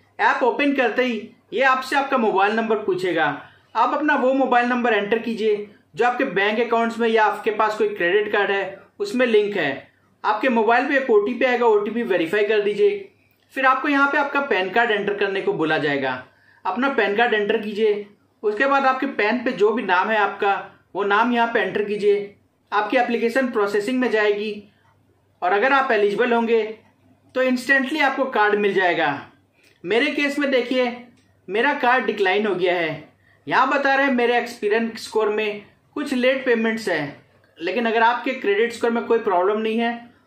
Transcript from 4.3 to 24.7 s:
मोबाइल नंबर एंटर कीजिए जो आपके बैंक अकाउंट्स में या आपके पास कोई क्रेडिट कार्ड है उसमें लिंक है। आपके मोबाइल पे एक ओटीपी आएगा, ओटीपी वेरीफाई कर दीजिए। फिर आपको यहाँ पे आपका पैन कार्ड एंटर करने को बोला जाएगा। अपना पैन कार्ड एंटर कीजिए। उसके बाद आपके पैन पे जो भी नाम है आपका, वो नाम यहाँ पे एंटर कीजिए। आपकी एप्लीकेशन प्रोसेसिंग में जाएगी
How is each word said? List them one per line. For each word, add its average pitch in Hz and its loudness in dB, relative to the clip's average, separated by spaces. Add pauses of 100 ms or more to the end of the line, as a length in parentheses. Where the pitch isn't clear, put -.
मोबाइल 240 2
नंबर 240 0
एंटर 202 0
कीजिए 208 -2 (300)
जो 214 0
आपके 247 0
बैंक 202 0
अकाउंट्स 226 0
में 233 2
या 220 4
आपके 208 0
पास 214 0
कोई 214 2
क्रेडिट 202 0
कार्ड 196 0
है 190 -4 (160)
उसमें 247 0
लिंक 208 2
है। 156 -4 (360)
आपके 220 0
मोबाइल 233 2
पे 285 0
एक 254 -2
ओटीपी 233 2
आएगा, 240 2
ओटीपी 214 2
वेरीफाई 180 0
कर 208 2
दीजिए। 202 0 (460)
फिर 269 0
आपको 269 2
यहाँ 277 2
पे 302 0
आपका - -2
पैन 185 -2
कार्ड 214 2
एंटर 202 -2
करने 190 -2
को 196 -2
बोला 156 0
जाएगा। 143 -2 (540)
अपना 240 -2
पैन 202 0
कार्ड 233 2
एंटर 208 0
कीजिए। 208 -2 (380)
उसके 208 0
बाद 277 2
आपके 262 0
पैन 233 -2
पे 262 0
जो 202 2
भी 220 -4
नाम 185 0
है 220 0
आपका, 202 0 (420)
वो 196 -2
नाम 214 2
यहाँ 233 2
पे 226 0
एंटर 190 -2
कीजिए। 202 0 (360)
आपकी 208 0
एप्लीकेशन 240 0
प्रोसेसिंग 208 -2
में 247 0
जाएगी 208 0 (920)